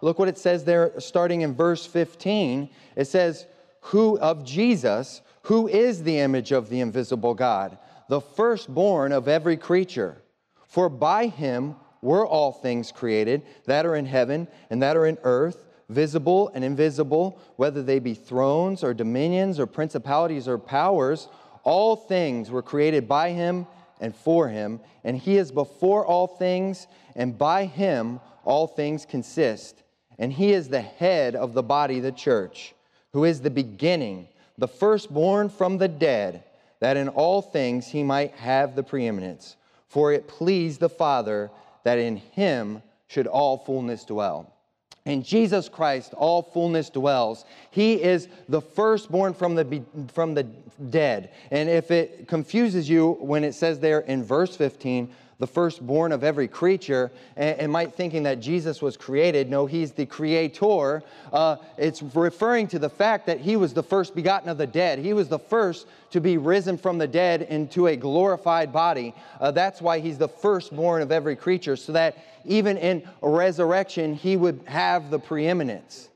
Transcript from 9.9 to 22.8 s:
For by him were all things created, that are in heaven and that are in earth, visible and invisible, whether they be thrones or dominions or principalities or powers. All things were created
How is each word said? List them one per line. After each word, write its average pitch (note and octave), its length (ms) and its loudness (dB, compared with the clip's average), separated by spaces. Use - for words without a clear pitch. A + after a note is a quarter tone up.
For F3+ 220 2
by D#3+ 360 2
him C#3+ 520 -4
were F3+ 240 4
all D3+ 240 2
things A#2+ 400 -4
created, A2+ 500 0
that C#3+ 180 2
are E3 120 0
in D3 100 -2
heaven C3+ 420 0
and B2 140 0
that D3 120 2
are D#3+ 120 4
in D#3+ 160 0
earth, B2+ 400 0
visible D#3 640 0
and C3 100 -4
invisible, D3+ 760 0
whether C#3+ 260 -2
they C3+ 160 2
be B2 160 -2
thrones C#3+ 680 -2
or B2+ 100 0
dominions D3+ 680 -2
or C3 60 0
principalities D3 840 -4
or B2 120 -2
powers. D#3 680 0
All G3+ 320 2
things D#3 560 -4
were B2 100 -4
created D3 460 0